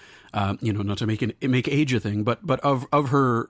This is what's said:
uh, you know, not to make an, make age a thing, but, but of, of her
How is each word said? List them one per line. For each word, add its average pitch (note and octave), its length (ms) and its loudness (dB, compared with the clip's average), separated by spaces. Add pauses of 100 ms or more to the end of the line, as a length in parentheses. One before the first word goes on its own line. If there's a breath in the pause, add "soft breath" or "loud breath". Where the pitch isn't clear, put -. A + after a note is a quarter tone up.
(320 loud breath)
uh, G2+ 280 0
you A2+ 120 -2
know, G#2 100 -2
not G2+ 160 -4
to A#2 80 -2
make G#2+ 160 -2
an, A2 100 -2 (100)
make B2+ 240 0
age C#3+ 260 0
a A#2+ 60 2
thing, G#2 240 -2
but, A#2+ 240 -2
but C#3 140 0
of, C3+ 320 0
of C#3+ 160 2
her B2 420 2